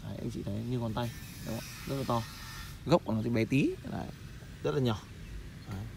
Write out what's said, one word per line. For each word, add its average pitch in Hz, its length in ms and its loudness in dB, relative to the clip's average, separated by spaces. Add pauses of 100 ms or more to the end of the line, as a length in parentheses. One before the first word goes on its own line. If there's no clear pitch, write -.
Đấy, 104 180 -4
anh 120 100 -2
chị - 140 -4
thấy 101 100 -2
như 120 240 0
ngón 113 140 0
tay, 120 180 0 (340)
đúng 107 100 -2
không? - 100 -6 (220)
Rất 139 80 0
là 135 120 0
to. 117 160 4 (600)
Gốc 175 200 8
của - 80 2
nó 110 100 4
thì 120 60 2
bé 113 160 6
tí, 156 240 6 (220)
đấy, - 160 -2 (560)
rất 147 80 4
là 151 100 4
nhỏ. 117 180 4 (680)
Đấy. 104 180 -6 (120)